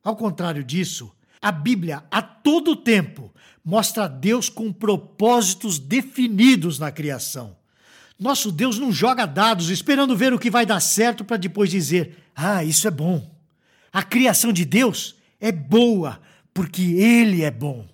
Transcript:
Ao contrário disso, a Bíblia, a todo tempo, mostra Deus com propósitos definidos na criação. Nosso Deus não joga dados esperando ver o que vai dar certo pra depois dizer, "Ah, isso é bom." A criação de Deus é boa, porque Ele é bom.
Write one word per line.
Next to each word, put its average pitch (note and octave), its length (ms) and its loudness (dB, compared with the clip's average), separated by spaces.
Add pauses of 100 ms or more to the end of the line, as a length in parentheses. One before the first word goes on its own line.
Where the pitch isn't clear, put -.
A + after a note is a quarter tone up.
Ao G#3+ 120 -2
contrário F3 480 -4
disso, B2+ 480 -6 (300)
a G#3 100 0
Bíblia, E3 580 -4
a G#3 120 0
todo D4+ 540 0
tempo, G3 580 -2 (300)
mostra G#3 440 -2
Deus F3+ 420 -2
com A3 240 -8
propósitos G#3 1040 0
definidos G#3 1000 2
na D3+ 120 -6
criação. C3 680 -10 (600)
Nosso A3 320 -2
Deus G3+ 260 -2
não C4 140 -2
joga A3+ 340 0
dados F3+ 440 0
esperando C4+ 460 2
ver B3+ 180 2
o A#3+ 60 0
que A#3+ 100 -2
vai A#3 160 2
dar F3+ 140 0
certo A3+ 440 0
pra A3+ 140 -4
depois F#3+ 320 -2
dizer, E3 480 -2 (180)
"Ah, F3+ 280 -2
isso D#3 240 0
é G#3 40 0
bom." D#3 420 -4 (600)
A G3 100 -2
criação A#3+ 480 2
de F3 140 0
Deus G3+ 500 0 (240)
é G#3+ 120 -2
boa, E3+ 720 2 (320)
porque F3+ 280 -4
Ele F#3+ 640 4
é D3 80 0
bom. A#2+ 420 -8